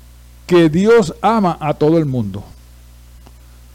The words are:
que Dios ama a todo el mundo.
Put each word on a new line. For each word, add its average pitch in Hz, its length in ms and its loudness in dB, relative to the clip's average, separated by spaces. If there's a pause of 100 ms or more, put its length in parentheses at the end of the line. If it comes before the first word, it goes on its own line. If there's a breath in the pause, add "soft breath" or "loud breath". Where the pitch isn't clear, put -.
(460 soft breath)
que 170 220 4
Dios 196 520 2
ama 196 400 0
a 151 140 -4
todo 160 240 0
el 156 80 -2
mundo. 104 360 -6 (1300 soft breath)